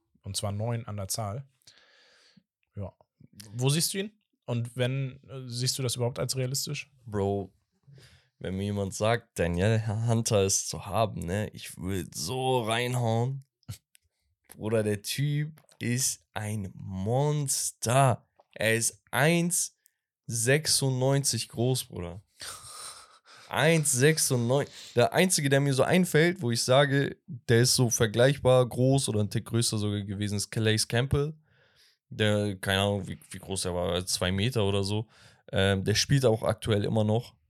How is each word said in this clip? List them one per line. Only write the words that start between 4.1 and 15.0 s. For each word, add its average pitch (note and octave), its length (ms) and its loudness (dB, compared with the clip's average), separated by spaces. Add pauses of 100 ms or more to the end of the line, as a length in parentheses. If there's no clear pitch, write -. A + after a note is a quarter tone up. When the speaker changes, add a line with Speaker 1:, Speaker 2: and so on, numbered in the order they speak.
Speaker 1:
Und A#2+ 320 -6
wenn, C3 520 -4
äh, C3 180 -14
siehst B2 300 -4
du C3+ 60 -6
das A#2+ 140 -4
überhaupt B2 220 -2
als C3 180 -4
realistisch? C3+ 520 -6 (160)
Speaker 2:
Bro, G2+ 480 -2 (840)
wenn F2 160 -6
mir F#2+ 80 -4
jemand G2+ 300 -4
sagt, A2 460 -2
Danielle F#2+ 460 2 (220)
Hunter A2+ 360 2
ist - 260 0
zu E2+ 160 -10
haben, G2+ 360 -2
ne, F#2 280 -4
ich - 280 -16
würd F#2 380 -6
so C3 480 -2
reinhauen. A#2+ 840 -2 (1120)
Bruder, G#2+ 280 0
der G#2 180 -2